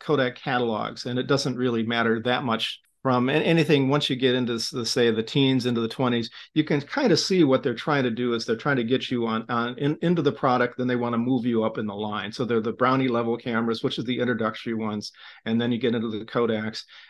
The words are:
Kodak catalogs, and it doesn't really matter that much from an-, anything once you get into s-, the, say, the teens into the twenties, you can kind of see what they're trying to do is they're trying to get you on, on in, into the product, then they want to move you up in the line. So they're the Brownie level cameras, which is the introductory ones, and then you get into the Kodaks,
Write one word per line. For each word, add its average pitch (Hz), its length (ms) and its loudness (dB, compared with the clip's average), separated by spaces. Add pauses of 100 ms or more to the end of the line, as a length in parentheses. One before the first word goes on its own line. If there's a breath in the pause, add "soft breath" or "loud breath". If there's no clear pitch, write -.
Kodak 131 340 0
catalogs, 117 720 -4
and 123 100 -4
it 127 120 -2
doesn't 139 280 2
really 120 280 0
matter 117 380 0
that 123 200 0
much 110 380 -2 (200)
from 123 280 2
an-, 151 140 2
anything 151 460 4
once 143 220 2
you 131 60 -2
get 123 180 2
into 120 200 0
s-, 113 160 -6
the, 123 140 -6
say, 120 280 2
the 110 100 0
teens 131 440 2
into 117 140 0
the 113 80 0
twenties, 120 400 -2 (240 loud breath)
you 151 120 2
can - 160 0
kind 262 320 2
of - 80 4
see 185 240 4
what 131 180 4
they're 123 100 0
trying 139 300 0
to 123 80 0
do 120 240 -2
is 113 100 -4
they're 113 120 -2
trying 143 200 0
to 123 60 2
get 127 260 -2
you 120 160 -2
on, 113 240 -2
on 120 300 -2
in, 147 240 0
into 170 180 2
the 143 120 2
product, 123 440 2
then 123 120 -2
they 123 80 0
want 120 160 -2
to 117 60 0
move 120 280 0
you 117 160 2
up 110 160 -2
in 107 80 -4
the 101 80 -6
line. 104 380 -6
So 127 120 -4
they're 113 160 0
the 110 120 -2
Brownie 131 340 2
level 117 300 0
cameras, 117 480 -2
which 127 140 -2
is 117 60 -4
the 120 140 -4
introductory 117 560 -2
ones, 107 380 -6 (340 loud breath)
and 113 140 0
then 120 100 0
you 117 80 0
get 120 160 0
into 113 140 -2
the 107 160 -6
Kodaks, 110 580 -2 (280 loud breath)